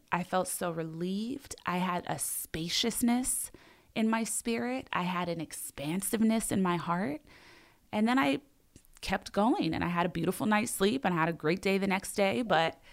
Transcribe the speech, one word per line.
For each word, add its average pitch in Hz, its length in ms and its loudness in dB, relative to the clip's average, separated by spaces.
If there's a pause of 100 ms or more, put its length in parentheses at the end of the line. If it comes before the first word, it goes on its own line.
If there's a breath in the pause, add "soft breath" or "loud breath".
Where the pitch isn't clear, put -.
(120)
I 175 120 -2
felt 180 240 0
so 180 240 -4
relieved. 170 840 -6 (100)
I 180 140 -2
had 180 280 -2
a - 120 -4
spaciousness - 1300 -2 (440 soft breath)
in 220 140 2
my 226 140 0
spirit. 240 680 -4
I 175 100 0
had 180 260 -2
an 165 120 -4
expansiveness 202 1120 0
in 202 100 2
my 175 160 2
heart. 180 440 -2 (720 soft breath)
And 214 160 2
then 247 120 4
I 277 200 2 (640)
kept - 300 -2
going, 214 420 4
and - 100 -2
I 170 40 0
had 175 180 2
a 180 40 0
beautiful 170 360 -2
night's 214 260 2
sleep, 214 340 2
and 185 80 2
I 170 40 2
had 165 120 4
a 170 40 0
great 180 280 0
day 196 160 4
the 190 100 0
next 190 260 -2
day. 196 280 2
But 165 380 2 (140 soft breath)